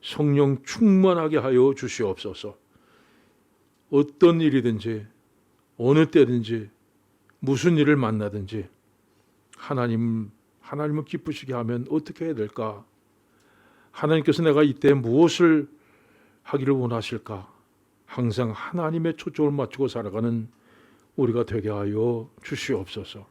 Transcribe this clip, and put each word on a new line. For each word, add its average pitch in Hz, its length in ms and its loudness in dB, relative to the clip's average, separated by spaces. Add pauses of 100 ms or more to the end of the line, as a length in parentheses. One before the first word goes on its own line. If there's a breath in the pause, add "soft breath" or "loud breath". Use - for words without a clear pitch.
성령 143 600 0
충만하게 185 720 4
하여 131 360 4
주시옵소서. 104 840 -6 (1300 soft breath)
어떤 165 500 4
일이든지 113 680 0 (720)
어느 151 320 4
때든지 117 600 2 (680)
무슨 139 380 0
일을 147 200 4
만나든지 107 720 -4 (880)
하나님, 113 760 -4 (300)
하나님을 151 440 -6
기쁘시게 143 500 -10
하면 120 360 -4
어떻게 156 360 -6
해야 156 80 -6
될까? 107 500 -8 (1080 soft breath)
하나님께서 156 500 0
내가 156 200 4
이때 143 300 4
무엇을 147 760 4 (760 soft breath)
하기를 135 320 0
원하실까? 113 800 -6 (600)
항상 117 380 -2
하나님의 165 680 -4
초점을 151 360 -2
맞추고 135 360 -4
살아가는 113 580 -4 (720 soft breath)
우리가 120 280 0
되게 107 260 -6
하여 107 580 -4 (140)
주시옵소서. 104 880 -8